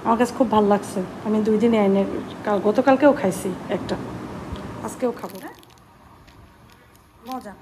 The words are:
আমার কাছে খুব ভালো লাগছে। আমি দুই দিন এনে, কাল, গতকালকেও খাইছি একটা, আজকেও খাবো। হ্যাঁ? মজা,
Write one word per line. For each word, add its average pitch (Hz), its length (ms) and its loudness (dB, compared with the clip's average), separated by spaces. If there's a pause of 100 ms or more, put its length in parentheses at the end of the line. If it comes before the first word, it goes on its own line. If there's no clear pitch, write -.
আমার 226 140 2
কাছে 240 200 2
খুব 233 140 2
ভালো 214 160 4
লাগছে। 202 340 0 (240)
আমি 214 160 0
দুই 214 160 2
দিন 226 160 4
এনে, 196 320 4 (400)
কাল, 208 140 0
গতকালকেও 262 540 4
খাইছি 185 400 -2 (160)
একটা, - 260 -4 (880)
আজকেও 233 280 -4
খাবো। 190 280 -12
হ্যাঁ? - 140 -16 (1700)
মজা, 220 340 -12